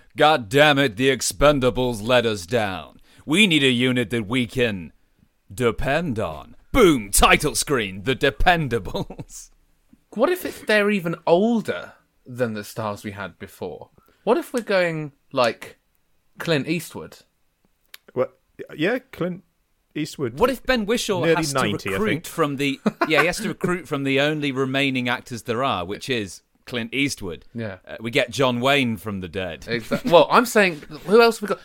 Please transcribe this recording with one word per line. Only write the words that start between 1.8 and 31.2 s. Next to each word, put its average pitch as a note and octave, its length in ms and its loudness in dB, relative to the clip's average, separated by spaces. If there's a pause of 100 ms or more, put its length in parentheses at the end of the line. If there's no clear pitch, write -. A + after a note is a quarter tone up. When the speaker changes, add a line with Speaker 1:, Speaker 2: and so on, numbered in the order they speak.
Speaker 1:
let B2 180 4
us G#2 220 -2
down. F#2+ 540 -4 (260)
We G3 220 4
need D3+ 160 4
a C3 40 6
unit B2 420 0
that A2+ 180 -4
we B2 180 0
can G#2 460 -4 (600)
depend B2 680 -2
on." D#2 340 -8 (160)
Boom! C#3+ 400 4
Title D3+ 460 4
screen, G2+ 480 -2
The C3 100 0
Dependables. C#3 1400 -2
<laughs> - 60 -20 (540)
Speaker 2:
What B3+ 160 2
if F4+ 160 -4
it's, - 160 -10
they're G#3 280 2
even E3+ 260 -2 (100)
older F3+ 680 2 (300)
than A#2+ 300 -4
the G#2 80 -8
stars G#2 400 -8
we G#2+ 80 -10
had G2 300 -12
before? - 500 -14 (320)
What B3 160 2
if - 160 -10
we're B3 80 -2
going, E3+ 480 -2 (220)
like, A#2+ 460 0 (600)
Clint C#3+ 300 -2
Eastwood? G2+ 500 -8 (960)
Speaker 3:
What? - 260 -4 (380)
Yeah, G3 240 -2 (120)
Clint F3+ 300 -6 (520)
Eastwood. C#3+ 440 -6
Speaker 1:
What A#3 100 4
if C4 140 -4
Ben A#3 240 0
Whishaw G3+ 380 -2
Speaker 3:
Nearly E3 120 4
Speaker 1:
has D#3 160 -2
to - 80 -4
Speaker 3:
ninety, G#2 300 -2
I - 40 -2
Speaker 1:
recruit C#3+ 140 0
Speaker 3:
think. A2 180 -4
Speaker 1:
from D3 300 -2
the, C#3 240 -2 (280)
yeah, D3+ 140 4
he D#3+ 40 2
has F3 120 -2
to A3 100 -4
recruit F3+ 400 -4
from C#3 160 -4
the C3+ 160 2
only D3 320 0
remaining C3 560 0
actors A#2+ 340 -6
there A#2+ 220 -2
are, G2+ 200 -2
which G2+ 240 -10
is A2 340 -4 (240)
Clint A2+ 280 -8
Eastwood. A2+ 580 -4
Speaker 2:
Yeah. G#2+ 340 -10
Speaker 1:
Uh, D#2 120 -14
we A#2 140 -8
get B2+ 180 0
John B2 300 0
Wayne C3 360 2
from G2+ 240 -8
the F2+ 80 -8
dead. E2 340 -8
Speaker 2:
Exa-, - 460 -4
well, E3 220 8
I'm A3+ 160 4
saying, F#3+ 300 2 (300)
who G#3 140 6